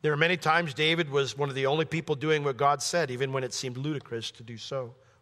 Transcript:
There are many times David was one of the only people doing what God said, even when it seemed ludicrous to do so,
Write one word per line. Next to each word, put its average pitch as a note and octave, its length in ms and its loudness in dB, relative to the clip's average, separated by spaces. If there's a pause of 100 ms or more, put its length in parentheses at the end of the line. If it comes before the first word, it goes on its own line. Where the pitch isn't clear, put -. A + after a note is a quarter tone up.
There D3+ 100 2
are C#3+ 40 2
many E3+ 200 4
times D#3 380 2
David D#3+ 340 2
was C3+ 300 0
one C#3+ 100 0
of C3 60 -6
the C3+ 120 0
only D3+ 180 2
people D#3 320 -2
doing D3+ 260 0
what C3+ 140 0
God C#3+ 260 2
said, D#3 300 0
even C3 200 -2
when C3 120 -2
it B2 100 -8
seemed B2+ 220 -6
ludicrous C3 560 -6
to - 100 -20
do A2+ 160 -14
so, B2+ 380 -8 (260)